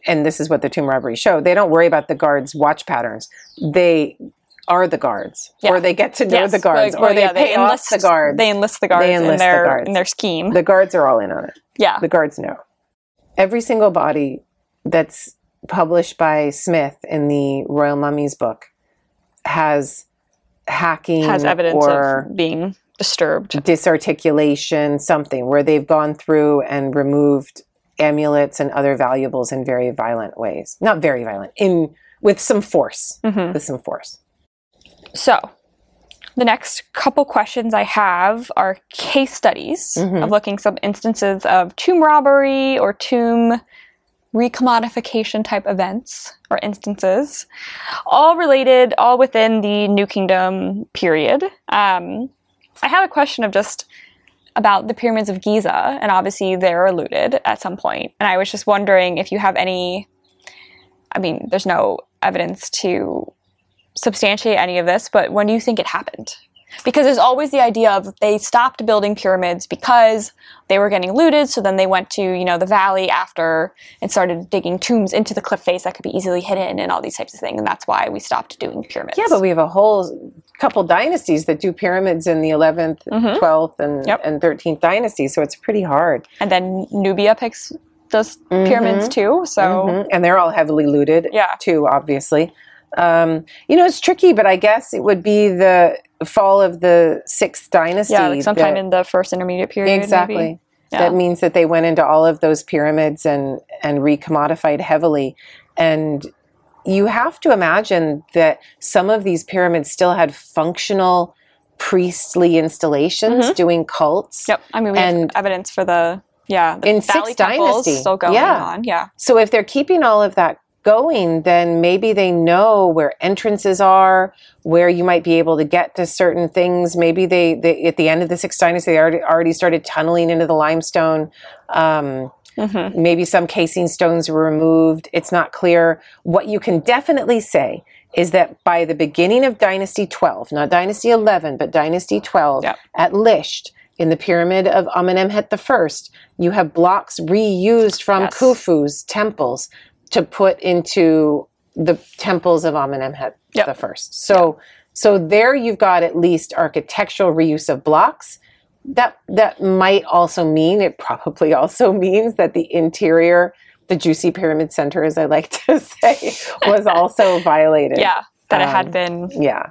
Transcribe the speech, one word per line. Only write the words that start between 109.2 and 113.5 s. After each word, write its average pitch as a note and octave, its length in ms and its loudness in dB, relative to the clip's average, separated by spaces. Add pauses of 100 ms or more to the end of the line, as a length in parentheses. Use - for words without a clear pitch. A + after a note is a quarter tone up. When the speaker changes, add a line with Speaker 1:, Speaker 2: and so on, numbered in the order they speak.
Speaker 1:
these F3 180 -2
pyramids E3+ 480 -2
still F3+ 240 0
had D#3+ 180 0
functional F3+ 1000 -2 (440)
priestly F3 800 0
installations E3 880 0
Speaker 2:
Mm-hmm. - 80 0